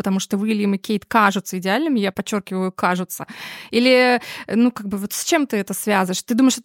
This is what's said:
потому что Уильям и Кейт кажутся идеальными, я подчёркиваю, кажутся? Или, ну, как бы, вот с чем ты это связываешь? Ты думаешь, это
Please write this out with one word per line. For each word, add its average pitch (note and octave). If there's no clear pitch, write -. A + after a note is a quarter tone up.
потому F#3+
что G3
Уильям G#3
и G3
Кейт G#3
кажутся G3+
идеальными, A#3
я G3
подчёркиваю, F#3
кажутся? F3+
Или, B3
ну, A#3
как G3+
бы, G3
вот G3+
с -
чем D#4
ты A3
это G3
связываешь? F#3+
Ты B3
думаешь, B3+
это -